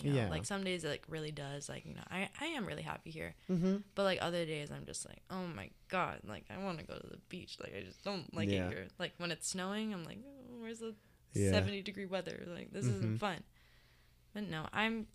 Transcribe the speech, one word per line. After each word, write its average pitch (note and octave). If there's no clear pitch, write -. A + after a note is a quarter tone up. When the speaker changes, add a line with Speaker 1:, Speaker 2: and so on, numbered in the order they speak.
Speaker 1:
you C#3+
know? C#3
Speaker 2:
Yeah. A2+
Speaker 1:
Like, -
some G3
days F3+
it, D#3
like, -
really D#3
does. C#3+
Like, C#3
you D#3
know, -
I, F#3+
I C#4+
am C#4+
really D#3
happy D#3
here. D#3+
Speaker 2:
Mm-hmm. F#3
Speaker 1:
But, G3+
like, F#3+
other E3+
days D3+
I'm C#3
just -
like, -
"Oh F#3
my G2
God, E3+
like, G2+
I F3+
wanna F3
go -
to -
the -
beach. -
Like, -
I G2
just F#2
don't G3
like G2+
Speaker 2:
Yeah. F#2+
Speaker 1:
it F#2
here." F#2
Like, F3
when E3+
it's -
snowing, G3+
I'm E3+
like, F#3+
"Oh, B3+
where's A3+
the A3+
Speaker 2:
Yeah. G2+
Speaker 1:
seventy F#2+
degree -
weather? -
Like, -
this -
Speaker 2:
Mm-hmm. A2+
Speaker 1:
isn't A2
fun." F#3+
But G#3
no, D#3+
I'm, A3